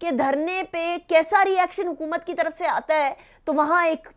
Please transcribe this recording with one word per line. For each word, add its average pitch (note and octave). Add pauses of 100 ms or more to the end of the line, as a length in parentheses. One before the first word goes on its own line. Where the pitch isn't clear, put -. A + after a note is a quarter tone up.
कि E4+
धरने D4
पे E4+
कैसा E4
reaction F#4
हुकूमत D#4+
की F4
तरफ D#4+
से F4
आता C#4+
है D4 (300)
तो D#4
वहाँ D#4
एक D#4+